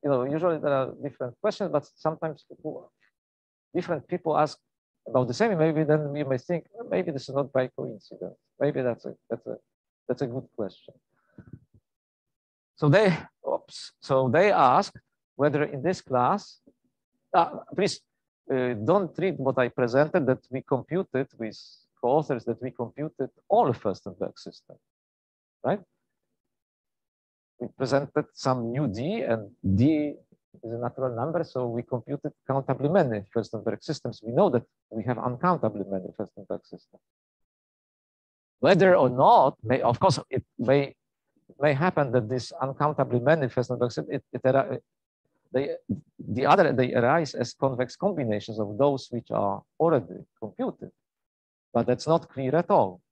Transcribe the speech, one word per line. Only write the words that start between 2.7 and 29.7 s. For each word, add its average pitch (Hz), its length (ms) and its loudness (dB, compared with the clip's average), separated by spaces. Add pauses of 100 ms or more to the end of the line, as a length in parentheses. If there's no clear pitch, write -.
different 170 360 -4
people 160 280 -2
ask 151 220 2 (500)
about 127 200 2
the 151 60 -2
same. 214 220 2
Maybe 156 280 2
then 151 280 2
we 147 120 -4
may 135 140 -2
think, 165 340 -6
"Well, - 180 -14
maybe 180 220 -2
this 135 160 -8
is 135 60 -10
not 139 180 -4
by 127 160 0
coincidence." 107 680 -12 (240)
Maybe 139 220 0
that's 120 220 -4
a, 131 100 -12 (160)
that's 113 160 -8
a, 117 100 -8 (500)
that's 123 160 -4
a 139 40 -2
good 123 300 -8
question. - 380 -10 (1800)
So 151 140 2
they, 185 280 6 (320)
oops, - 520 -8
so 131 280 2
they 180 240 4
ask 151 400 4 (440)
whether 143 260 2
in 143 200 -6
this 180 180 -2
class, 135 600 -2 (720)
uh, 170 180 4 (240)
please, - 260 0 (520)
uh, 127 220 0
don't 156 420 0
read 170 220 -2
what 131 200 0
I 123 100 2
presented, 135 580 2
that - 240 0
we 127 120 -6
computed 143 680 -4 (100)
with 107 200 -10 (420)
co-authors, 135 440 0
that 117 160 -6
we 127 120 -10
computed 131 580 -10 (180)
all 196 240 4
Furstenberg 95 680 -6
system, - 380 -20 (880)
right? 180 180 -2 (1800)
We 120 160 -10
presented 135 580 -2
some 127 380 -2
new 143 140 -2
D, 139 360 -4
and 110 280 -4 (120)
D 143 520 2 (480)